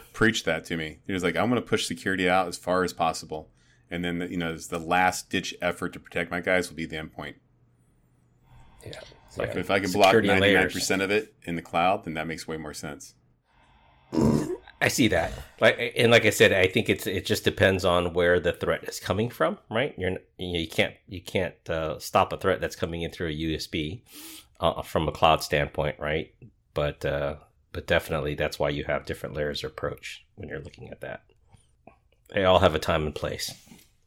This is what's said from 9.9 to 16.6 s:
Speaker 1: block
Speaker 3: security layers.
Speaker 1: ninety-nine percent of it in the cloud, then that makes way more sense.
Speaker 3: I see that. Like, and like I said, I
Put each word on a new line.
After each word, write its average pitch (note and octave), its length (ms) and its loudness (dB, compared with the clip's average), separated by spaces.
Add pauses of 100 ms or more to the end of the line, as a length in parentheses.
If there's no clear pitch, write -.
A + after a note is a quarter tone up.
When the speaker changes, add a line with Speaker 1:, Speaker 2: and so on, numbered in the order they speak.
Speaker 1:
block G2+ 140 6
Speaker 3:
security G#2 220 6
layers. G2 120 4
Speaker 1:
ninety-nine F#2+ 300 6
percent F#2+ 320 -2
of F#2+ 80 0
it G#2+ 240 0 (100)
in F2 120 -4
the D#2+ 60 -6
cloud, F#2 420 0
then D#2+ 100 -8
that D#2 120 -6
makes D#2+ 220 -8
way D#2+ 80 -8
more D2+ 180 -12
sense. - 400 -14 (1700)
Speaker 3:
I C3 80 2
see A#2 200 2
that. E2+ 240 0 (280)
Like, A#2 360 4
and A#2+ 140 4
like A2+ 160 6
I G#2 40 6
said, G2+ 220 6
I F#2+ 140 6